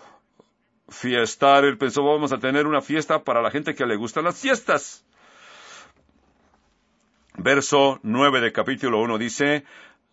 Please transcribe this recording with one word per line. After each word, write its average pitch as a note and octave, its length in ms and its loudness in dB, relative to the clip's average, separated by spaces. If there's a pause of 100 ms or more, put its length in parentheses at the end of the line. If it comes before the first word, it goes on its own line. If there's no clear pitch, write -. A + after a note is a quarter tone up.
(880)
fiestar. B2+ 800 2
Él C3 120 2
pensó: C3+ 260 -2
"Vamos D3 280 0
a C3 80 -4
tener C3+ 260 0
una D3+ 160 0
fiesta D3+ 420 -2
para A#2 200 0
la G#2+ 80 -2
gente D3 240 -4
que C3+ 100 -2
le A#2 100 -2
gustan A#2 280 -4
las F3+ 160 -4
fiestas". - 680 -4 (2250)
Verso C#3 600 2
nueve B2+ 380 2
de A#2 100 0
capítulo A#2+ 480 -2
uno A#2 180 0
dice: C#3+ 480 -2 (480)